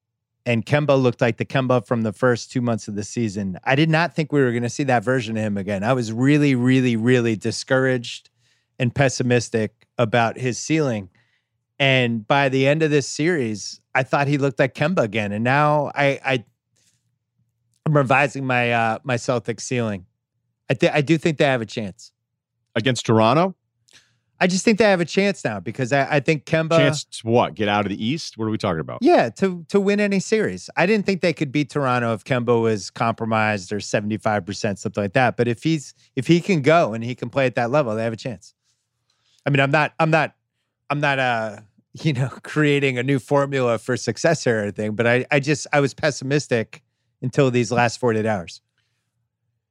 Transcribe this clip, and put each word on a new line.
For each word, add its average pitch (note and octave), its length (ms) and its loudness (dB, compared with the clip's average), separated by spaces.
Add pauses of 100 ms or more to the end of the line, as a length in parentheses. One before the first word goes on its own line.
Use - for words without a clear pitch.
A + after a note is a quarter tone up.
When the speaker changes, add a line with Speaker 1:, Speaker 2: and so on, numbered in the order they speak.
(460)
Speaker 1:
And A#2 200 0
Kemba C#3+ 360 2
looked B2+ 200 2
like A#2 160 0
the A#2 80 -4
Kemba B2+ 400 0
from A#2 180 -2
the G#2+ 100 -2
first B2 380 0
two C3 100 -4
months A#2 260 -4
of G#2 80 -10
the G2+ 80 -6
season. G2 600 -6
I C3 120 0
did D#3+ 140 2
not D#3+ 260 0
think D#3 160 -4
we D3 100 2
were B2+ 120 2
gonna A#2+ 160 -2
see D3+ 140 -6
that B2 200 2
version A2+ 320 -2
of A2 80 -2
him G#2 140 -4
again. G2 260 -4
I A#2 100 0
was A#2+ 180 -2
really, C#3 420 2
really, B2+ 420 2
really A#2 400 2
discouraged B2+ 920 -2 (480)
and B2 160 -2
pessimistic B2 920 0 (100)
about A#2 400 0
his B2+ 220 -4
ceiling. B2+ 500 -2 (720)
And B2 480 2
by C#3 220 4
the C3+ 180 2
end D3+ 160 2
of D#3 80 2
this C#3+ 160 2
series, C3+ 720 -4 (140)
I C3 80 2
thought C#3+ 240 0
he C#3+ 100 0
looked C3+ 220 -2
like C#3 160 0
Kemba E3+ 240 0
again. G#2+ 320 -2
And G#2 120 -4
now D3 520 2
I, C#3 280 0
I, C3 220 -2 (1400)
I'm D#3 120 2
revising C3+ 480 2
my, B2 260 0
uh, A2+ 320 0
my C3 120 -2
Celtics A#2 460 -4
ceiling. G#2+ 440 -4 (640)
I C#3 60 2
thi-, E3 140 2
I D3+ 120 0
do D#3 160 2
think D#3+ 200 0
they D3+ 80 4
have C3 160 2
a A2 40 -6
chance. - 460 -12 (640)
Speaker 2:
Against A#2 300 0
Toronto? B2 500 4 (840)
Speaker 1:
I F#3 60 4
just F3+ 160 0
think A3 140 4
they A3+ 80 4
have F#3+ 160 4
a E3+ 40 0
chance G3 380 -2
now A2 160 -4
because A2+ 320 -6
I, C#3 240 2
I D3 60 4
think D#3 240 -2
Kemba D#3+ 320 2
Speaker 2:
Chance D3 280 2
to - 220 -12
what? A#2 280 2
Get G#2 120 -2
out G#2 180 2
of G2 40 -4
the G2 160 -6
East? D3+ 320 -6
What A2 80 -6
are A2 60 -4
we A2 60 -4
talking F2+ 220 -2
about? B1 220 -10
Speaker 1:
Yeah, B3 300 4
to, F3+ 360 -6
to G3+ 140 0
win G3+ 180 0
any G3 220 0
series. C#3+ 560 -4
I D#3 80 4
didn't G#3 200 2
think G3 140 -2
they F3 140 0
could C#3+ 180 -4
beat D3 180 -2
Toronto B2 440 0
if G#2+ 100 -6
Kemba A#2+ 380 0
was A2 280 -2
compromised A2 840 -2
or G2+ 80 -4
seventy-five G#2+ 640 -2
percent, G2+ 340 -6
something G#2 240 -6
like G2+ 100 -4
that. B2+ 220 2
But A#2+ 140 0
if A#2 140 -6
he's, D#3+ 300 -4 (220)
if B2 120 -6
he E3+ 120 6
can E3+ 220 0
go D3+ 320 4
and A2+ 100 -6
he B2 120 -6
can A#2+ 140 -10
play C3 180 0
at A#2 80 -4
that A#2+ 140 -2
level, B2 260 0
they A2 100 -4
have A#2 80 -2
a A2 40 -10
chance. - 360 -12 (920)
I C#3 40 -2
mean, C#3 100 2
I'm C#3 120 2
not, D3+ 280 2
I'm D#3+ 120 2
not, D#3 240 0 (540)
I'm C#3+ 120 -2
not, C#3 180 0
uh, A2+ 380 -2 (200)
<laughs> - 240 -20
you D#3+ 120 0
know, B2 160 -2 (140)
creating C#3+ 540 0
a A#2+ 60 -2
new C3+ 160 0
formula C#3 580 0
for B2 200 -4
success - 500 0
or A2+ 140 2
anything, G#2+ 340 -4
but A2+ 100 0
I, B2 260 2
I D3 100 2
just, C#3+ 320 -2
I D3 80 4
was C#3 120 0
pessimistic C3+ 880 -2 (400)
until B2+ 300 2
these A#2+ 220 0
last A#2+ 260 0
forty-eight A2 260 0
hours. G2 360 -6 (1080)